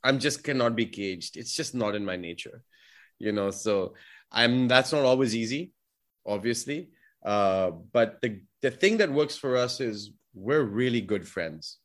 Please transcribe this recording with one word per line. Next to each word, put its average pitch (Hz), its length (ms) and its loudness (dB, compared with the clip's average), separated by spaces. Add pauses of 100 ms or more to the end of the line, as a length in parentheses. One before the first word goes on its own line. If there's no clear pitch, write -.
I'm 135 160 2
just 139 240 0
cannot 120 320 0
be 113 120 2
caged. 95 500 -8
It's - 180 -10
just - 200 -4
not 107 200 0
in 104 100 -4
my 92 120 -4
nature, 87 460 -12 (560)
you 107 140 -2
know? 98 200 0
So 98 420 -2 (380)
I'm, 120 340 4
that's 127 260 6
not 147 120 2
always 127 320 4
easy, 127 360 -4 (540)
obviously. 117 640 -4 (340)
Uh, 95 460 2 (220)
but 117 300 2
the, 107 180 -4 (200)
the 127 120 0
thing 208 260 2
that 190 120 4
works 147 260 0
for 127 200 -2
us 123 240 0
is 104 300 -6 (240)
we're 123 300 0
really 117 360 0
good 95 260 -4
friends 80 580 -10